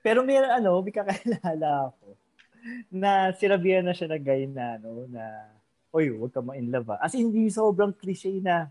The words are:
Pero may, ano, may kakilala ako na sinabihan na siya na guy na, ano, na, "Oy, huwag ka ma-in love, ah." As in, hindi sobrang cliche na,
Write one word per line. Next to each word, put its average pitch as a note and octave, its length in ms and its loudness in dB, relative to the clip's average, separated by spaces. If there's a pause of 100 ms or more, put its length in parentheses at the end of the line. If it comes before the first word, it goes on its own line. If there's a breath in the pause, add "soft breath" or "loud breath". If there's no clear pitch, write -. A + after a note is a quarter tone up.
Pero A3 200 4
may, C4+ 160 4
ano, A#3 440 4
may F#3+ 100 -6
kakilala E3 1000 -2
ako - 260 -20 (720 loud breath)
na F#3+ 420 2
sinabihan F#3+ 520 2
na F3+ 100 0
siya E3+ 160 -6
na D#3 80 -4
guy C3+ 280 0
na, B2 320 -8
ano, A2+ 300 -14
na, A#2+ 160 -14 (680)
"Oy, D#3 220 2
huwag A2+ 180 -4
ka C3 120 -6
ma-in B2 260 -6
love, A#2+ 220 -2
ah." G#2 100 -4
As E3+ 140 -2
in, A#3 180 2
hindi A3 160 4
sobrang G#3 440 2
cliche F#3+ 460 -6
na, F3 340 0